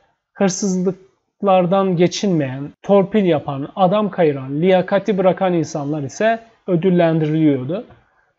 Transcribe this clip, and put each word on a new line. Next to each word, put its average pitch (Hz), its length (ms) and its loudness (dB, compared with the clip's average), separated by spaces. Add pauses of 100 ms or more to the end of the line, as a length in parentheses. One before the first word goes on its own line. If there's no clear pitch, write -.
(320)
hırsızlıklardan 185 1600 -2
geçinmeyen, 160 640 -2 (200)
torpil 196 420 2
yapan, 147 520 -2
adam 196 340 2
kayıran, 143 500 -2
liyakati 190 580 0
bırakan 185 340 2
insanlar 151 500 -4
ise 220 360 -2 (280)
ödüllendiriliyordu. 160 1200 0 (540)